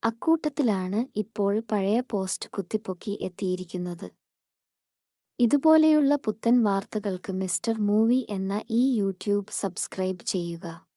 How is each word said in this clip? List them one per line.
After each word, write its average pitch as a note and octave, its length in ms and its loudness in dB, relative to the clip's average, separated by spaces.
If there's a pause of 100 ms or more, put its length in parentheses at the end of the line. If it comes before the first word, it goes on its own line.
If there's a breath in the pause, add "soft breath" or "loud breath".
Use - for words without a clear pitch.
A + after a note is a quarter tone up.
അക്കൂട്ടത്തിലാണ് A#3 1160 0
ഇപ്പോൾ G#3 520 0
പഴയ G#3 280 2
പോസ്റ്റ് G3 500 -4
കുത്തിപ്പൊക്കി G3+ 720 -6
എത്തിയിരിക്കുന്നത്. F3+ 880 -4 (1300)
ഇതുപോലെയുള്ള D4+ 760 4
പുത്തൻ A#3+ 480 0
വാർത്തകൾക്ക് G3 720 -2
മിസ്റ്റർ F#3+ 460 -4
മൂവി A3 500 2
എന്ന G3 400 -2
ഈ A#3+ 320 2
YouTube G3 500 0
സബ്സ്ക്രൈബ് F#3 680 -4
ചെയ്യുക. E3+ 760 -6